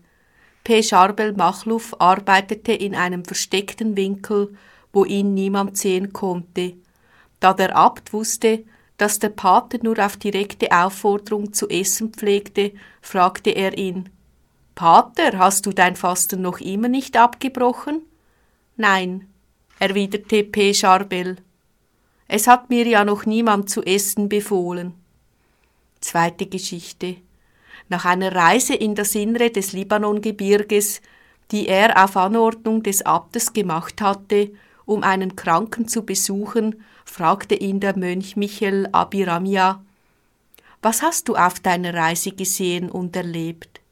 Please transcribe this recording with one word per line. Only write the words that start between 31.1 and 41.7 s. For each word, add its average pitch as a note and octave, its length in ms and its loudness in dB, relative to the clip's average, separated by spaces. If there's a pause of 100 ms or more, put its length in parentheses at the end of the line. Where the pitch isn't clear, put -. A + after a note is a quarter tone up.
die G#3 160 -2
er G3 340 6
auf G3 140 4
Anordnung A3 680 0
des G3 220 -2
Abtes E3+ 460 -2
gemacht E3+ 500 -4
hatte, G3+ 500 0 (340)
um G#3+ 180 -2
einen F#3+ 320 0
Kranken A3 540 -2
zu A3 160 -4
besuchen, G#3 760 -4 (200)
fragte F#3+ 520 -2
ihn G3 260 -2
der G3 160 -2
Mönch F3+ 400 -6
Michael G3+ 560 -2
Abiramia: F#3 880 0 (1000)
"Was A3 200 0
hast E4 260 -2
du A3 80 -2
auf F3+ 240 2
deiner F3+ 340 -2